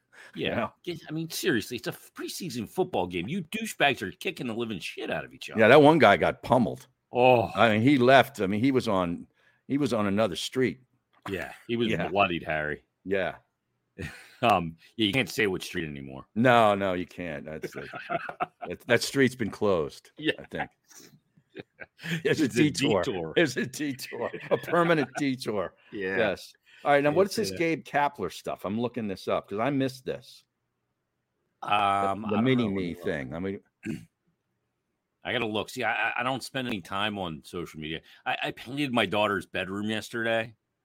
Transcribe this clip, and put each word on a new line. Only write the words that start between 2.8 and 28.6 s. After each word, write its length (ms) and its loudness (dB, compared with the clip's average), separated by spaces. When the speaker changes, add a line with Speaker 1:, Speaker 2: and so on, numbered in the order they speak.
Speaker 2:
game. 220 -6
You 140 -4
douchebags 580 -2
are 100 -6
kicking 360 -8
the 60 -4
living 260 -6
shit 300 -10
out 140 -4
of 100 -18
each 160 -16
other. 120 -2
Speaker 1:
Yeah, 80 10
that 120 12
one 180 10
guy 180 10
got 260 0
pummeled. 440 0
Speaker 2:
Oh. 420 6
Speaker 1:
I 160 6
mean, 100 2
he 160 6
left. 440 6
I 60 2
mean, 140 -2
he 100 2
was 180 0
on, 360 0
he 100 -2
was 160 0
on 140 0
another 280 0
street. 460 -2
Speaker 2:
Yeah, 220 -8
he 80 -4
was 140 0
Speaker 1:
Yeah. 200 -2
Speaker 2:
bloodied, 340 0
Harry. 400 -4
Speaker 1:
Yeah. 300 -2
Speaker 2:
<laughs> 80 -10
Um, 320 2
yeah, 100 2
you 60 -2
can't 140 0
say 200 0
what 160 -4
street 260 -6
anymore. 460 -12
Speaker 1:
No, 400 6
no, 180 0
you 140 -4
can't. 360 -10
That's, 320 -10
uh, 120 -12
Speaker 2:
<laughs> 400 -10
Speaker 1:
that, 180 -10
that 160 4
street's 320 2
been 160 -6
closed, 720 -2
Speaker 2:
Yeah. 180 -2
Speaker 1:
I 60 -14
think. 260 -8
Speaker 2:
<laughs> 680 -8
Speaker 1:
There's 180 2
a 40 4
Speaker 2:
It's 100 -2
a 140 6
Speaker 1:
detour. 340 2
Speaker 2:
detour. 320 -4
Speaker 1:
There's 220 2
a 80 -2
detour, 640 -8
a 60 4
permanent 600 0
detour. 560 -2
Speaker 2:
<laughs> 80 -20
Yeah. 260 -4
Speaker 1:
Yes. 360 -2
All 60 4
right, 120 4
now 60 2
what 160 4
Speaker 2:
It's 140 -4
Speaker 1:
is 100 -2
this 60 -6
Speaker 2:
a 20 -8
Speaker 1:
Gabe 260 -2
Kapler 480 -2
stuff? 320 -10